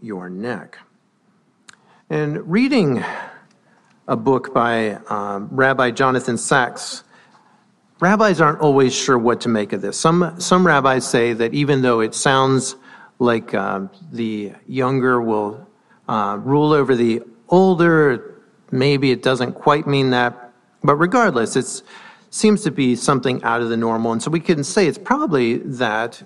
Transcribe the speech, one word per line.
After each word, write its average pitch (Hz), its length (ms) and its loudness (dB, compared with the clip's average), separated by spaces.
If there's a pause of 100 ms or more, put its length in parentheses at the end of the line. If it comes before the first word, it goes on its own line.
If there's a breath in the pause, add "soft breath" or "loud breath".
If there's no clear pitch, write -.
your 92 280 -12
neck." 101 500 -10 (1300 soft breath)
And 151 420 -4
reading 202 500 2 (1080 loud breath)
a 127 80 0
book 127 360 -2
by, 113 420 0 (120)
um, 101 440 -6
Rabbi 131 400 2
Jonathan 127 460 0
Sacks, - 680 -4 (960 soft breath)
rabbis 196 400 2
aren't 156 180 4
always 135 340 4
sure 131 240 0
what 117 240 2
to 120 80 -4
make 107 220 0
of 98 100 -4
this. 101 160 -6
Some, 165 400 2
some 185 300 2
rabbis 131 400 2
say 120 240 2
that 117 220 -2
even 143 280 0
though 123 200 2
it 110 120 -2
sounds 135 600 2 (420 loud breath)
like, 117 360 0
uh, 98 260 -4 (320)
the 110 400 -6 (160)
younger 127 540 0
will, 107 440 -4 (440 soft breath)
uh, 104 340 -2
rule 147 300 2
over 135 200 2
the 117 300 0 (240)
older, 165 880 4 (340)
maybe 135 420 2
it 113 120 -2
doesn't 127 300 0
quite - 340 0
mean 139 220 2
that. 123 420 -2 (320)
But 143 140 2
regardless, 170 580 2
it - 260 -4 (480 loud breath)
seems 214 320 2
to - 80 -4
be 127 260 0
something 127 480 -2
out 117 180 -2
of 117 80 -2
the 117 80 -2
normal. 113 340 -2
And 117 100 -4
so - 80 -8
we 160 100 -2
can 156 240 0
say 196 220 0
it's 139 140 -2
probably 147 580 0
that 117 680 -4